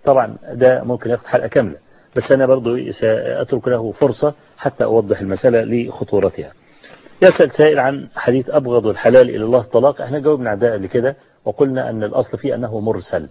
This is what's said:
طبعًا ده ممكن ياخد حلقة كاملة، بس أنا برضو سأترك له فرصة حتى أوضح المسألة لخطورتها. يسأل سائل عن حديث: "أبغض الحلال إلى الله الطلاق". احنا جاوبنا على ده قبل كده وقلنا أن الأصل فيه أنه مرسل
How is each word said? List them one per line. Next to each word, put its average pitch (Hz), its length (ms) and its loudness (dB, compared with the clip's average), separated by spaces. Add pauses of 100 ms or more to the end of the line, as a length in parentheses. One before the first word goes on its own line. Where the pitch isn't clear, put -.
طبعًا 120 320 2 (140)
ده 127 320 2
ممكن 117 260 -6
ياخد 120 160 -4
حلقة 123 220 -2
كاملة، 107 300 -2 (380)
بس - 160 -2
أنا 135 140 4
برضو 127 460 0
سأترك 120 760 -4
له 113 240 -2
فرصة 147 420 0 (240)
حتى - 260 -4
أوضح 110 360 0
المسألة 101 440 0
لخطورتها. 110 880 -4 (720)
يسأل 175 300 6
سائل 151 280 4
عن 135 360 -2
حديث: 123 340 0
"أبغض 120 380 0
الحلال 120 420 6
إلى 107 140 -6
الله 120 160 2
الطلاق". 120 420 0
احنا 139 180 -6
جاوبنا 135 300 0
على 104 100 -4
ده 117 140 0
قبل 95 140 -6
كده 127 280 -2 (300)
وقلنا 131 440 -2
أن 113 140 -6
الأصل 120 340 -4
فيه 127 180 -6
أنه 113 240 -8
مرسل 98 520 -6